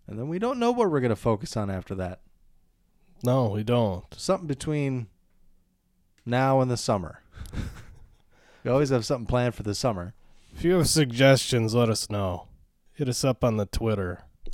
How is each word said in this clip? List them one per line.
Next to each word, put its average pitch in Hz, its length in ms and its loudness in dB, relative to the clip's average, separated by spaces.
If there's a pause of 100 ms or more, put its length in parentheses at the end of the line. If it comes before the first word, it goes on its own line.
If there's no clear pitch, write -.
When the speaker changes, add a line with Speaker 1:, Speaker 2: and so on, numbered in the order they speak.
Speaker 1:
And 104 100 -12
then 127 120 -6
we 175 100 -4
don't 247 200 -2
know 240 120 2
what 233 180 2
we're 147 120 2
gonna 117 140 2
focus - 420 -2
on 101 120 -2
after 95 260 -6
that. 92 260 -6 (1000)
Speaker 2:
No, 123 260 2
we 107 140 -4
don't. 107 500 0
Speaker 1:
Something 185 340 -4
between 139 600 -4 (1200)
now 131 340 2
in 127 60 2
the 123 100 -2
summer. 98 440 -4 (320)
<laughs> - 80 -6 (1000)
We 117 80 -2
always 135 180 2
have 123 160 0
something 120 220 -4
planned 123 280 0
for - 80 -10
the 104 120 -2
summer. 95 380 -4 (400)
Speaker 2:
If - 120 -4
you 175 80 4
have 180 160 4
suggestions, 127 840 4
let 120 160 4
us - 200 -2
know. 95 380 -4 (440)
Hit 143 160 -6
us 120 160 -2
up 131 180 0
on 117 140 2
the 104 100 0
Twitter. 98 580 -4 (300)